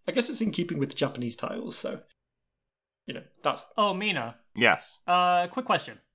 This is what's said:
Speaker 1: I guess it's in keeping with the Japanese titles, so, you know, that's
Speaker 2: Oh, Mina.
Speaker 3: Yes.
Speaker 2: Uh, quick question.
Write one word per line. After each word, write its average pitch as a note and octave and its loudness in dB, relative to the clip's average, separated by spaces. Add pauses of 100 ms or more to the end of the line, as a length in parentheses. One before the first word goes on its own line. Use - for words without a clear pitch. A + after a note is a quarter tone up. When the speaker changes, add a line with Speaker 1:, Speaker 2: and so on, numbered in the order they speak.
Speaker 1:
I - -4
guess A#3+ 0
it's A#3+ -4
in G#3+ 0
keeping E3+ -2
with C3+ 0
the - -14
Japanese B2 -4
titles, - -8
so, - -8 (1040)
you B2+ -10
know, A#2+ -12 (200)
that's - 0 (120)
Speaker 2:
Oh, G#3 2
Mina. F3+ -2 (200)
Speaker 3:
Yes. - 4 (100)
Speaker 2:
Uh, F3+ 4
quick B3+ -4
question. D#3+ 0 (160)